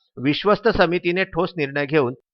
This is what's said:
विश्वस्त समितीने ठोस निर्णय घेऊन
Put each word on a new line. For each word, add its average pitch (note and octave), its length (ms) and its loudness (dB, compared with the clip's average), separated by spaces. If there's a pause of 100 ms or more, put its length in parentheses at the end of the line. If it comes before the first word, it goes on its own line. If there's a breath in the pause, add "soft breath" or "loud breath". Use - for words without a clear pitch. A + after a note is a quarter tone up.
(160)
विश्वस्त F#3 520 0
समितीने F3+ 560 0
ठोस F3+ 320 -4
निर्णय C#3+ 300 -2
घेऊन C3+ 280 2 (200)